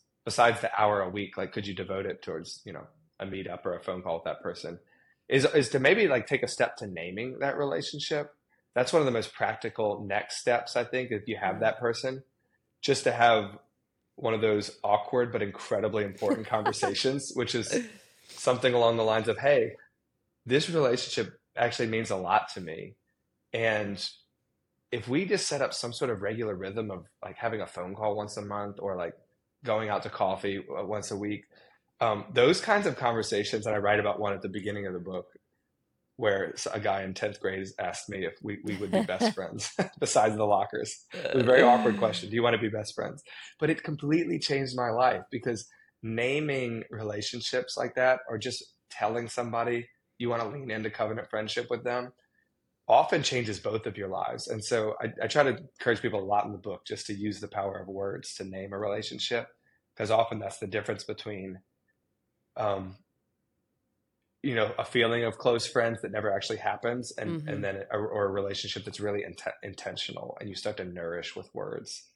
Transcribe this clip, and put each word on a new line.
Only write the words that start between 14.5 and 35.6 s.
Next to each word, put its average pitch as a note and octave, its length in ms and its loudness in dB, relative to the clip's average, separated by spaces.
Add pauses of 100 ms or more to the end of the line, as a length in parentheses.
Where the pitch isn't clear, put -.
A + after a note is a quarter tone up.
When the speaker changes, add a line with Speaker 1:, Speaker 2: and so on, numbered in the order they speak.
Speaker 1:
awkward A2+ 480 2
but A2+ 100 0
incredibly G#2 600 0
important G#2+ 420 0
Speaker 2:
<laughs> - 80 0
Speaker 1:
conversations, C3+ 800 0
which B2 220 -2
is A#2 240 0 (480)
something B2+ 460 2
along A#2 220 6
the A2+ 60 2
lines A2 260 4
of, A2 100 0
"Hey, C3+ 340 6 (760)
this D3 240 4
relationship B2+ 680 2 (180)
actually A#2+ 320 2
means A2+ 220 -2
a G2+ 60 0
lot F#2 380 2
to G2+ 60 -8
me." E2+ 340 -10 (580)
And G#2+ 560 0 (840)
if A#2 160 -4
we D3 180 2
just F#3 220 0
set C#3+ 120 -2
up - 140 0
some A#2+ 180 -6
sort B2+ 180 -2
of G2+ 120 -4
regular A2 320 -2
rhythm G2+ 360 -6
of, F#2 140 -10 (180)
like, F#2+ 140 -12
having A2 240 -4
a F2+ 60 -6
phone F2+ 280 -10
call G#2 220 0
once G#2 200 -6
a G#2+ 60 -6
month G#2 360 -6
or, G2 180 -4
like, F2 180 -4 (500)
going A2 260 0
out G#2 140 0
to A2 40 -6
coffee G2 580 -2
w-, F#2 200 -6
once G2+ 240 -4
a G#2+ 60 -4
week, G#2 280 -6 (560)
um, G#2+ 320 2
those C3 280 8
kinds G#3 260 4
of C#3+ 100 0
conversations, A2 680 0
and G#2+ 80 2
I G#2 60 2
write G#2 200 4
about G2+ 200 0
one G#2 120 0
at F#2+ 100 -4
the G#2+ 60 -6
beginning G2+ 380 -4
of F#2 80 -6
the F2 60 -6
book F2+ 260 -8 (920)